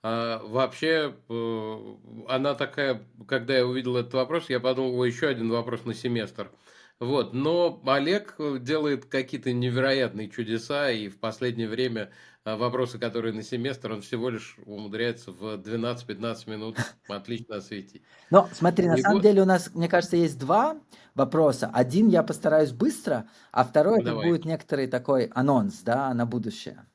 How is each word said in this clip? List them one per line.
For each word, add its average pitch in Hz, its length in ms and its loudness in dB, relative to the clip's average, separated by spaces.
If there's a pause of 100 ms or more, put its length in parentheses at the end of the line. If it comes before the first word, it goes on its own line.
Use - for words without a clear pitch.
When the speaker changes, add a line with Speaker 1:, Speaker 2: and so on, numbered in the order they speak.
Speaker 1:
А, 117 380 -4
вообще, 131 680 0 (120)
э, 110 680 -8 (320)
она 135 260 0
такая, 135 480 -2 (260)
когда 131 300 0
я 123 80 6
увидел 127 320 -2
этот 120 160 -4
вопрос, 135 380 -2
я 127 80 0
подумал, 127 400 0
«О, 127 40 2
еще 123 260 0
один 113 200 -2
вопрос 117 340 -4
на 113 120 -6
семестр». 113 560 -6 (480)
Вот, 120 340 -2
но 160 540 0
Олег, 151 500 0
э, 147 240 -4
делает 143 440 -2
какие-то 131 460 -4
невероятные 123 800 0
чудеса, 120 600 -2
и 107 180 -4
в 95 80 -18
последнее 117 500 -4
время, 113 440 -4 (340)
э, 110 100 -4
вопросы, 123 440 -2
которые 113 340 -4
на 110 80 -8
семестр, 120 520 -6
он 101 100 -10
всего 123 260 -4
лишь - 380 -10
умудряется 107 640 -6
в 101 260 -10
двенадцать-пятнадцать 113 880 -6
минут 110 300 -10
Speaker 2:
<laughs> - 320 -10
Speaker 1:
отлично 110 480 -10
осветить. 98 480 -12 (260)
Speaker 2:
Но 190 240 8
смотри, 175 320 2
на 165 120 4
Speaker 1:
И - 40 2
Speaker 2:
самом 196 140 4
Speaker 1:
вот 196 80 2
Speaker 2:
деле 202 180 8
у 190 40 6
нас, 185 280 2
мне 170 140 -2
кажется, 170 300 2
есть 156 200 2
два 214 400 2 (380)
вопроса. 139 580 2
Один 131 360 4
я 170 120 6
постараюсь 156 520 2
быстро, 131 540 -2 (240)
а 127 120 4
второй 175 320 4
Speaker 1:
Ну, 214 60 4
Speaker 2:
это 120 100 0
Speaker 1:
давай. 120 180 0
Speaker 2:
будет 165 160 2
некоторый 151 400 -2
такой 127 480 0
анонс, 127 460 2
да, 131 340 0
на 117 140 0
будущее. 113 680 -8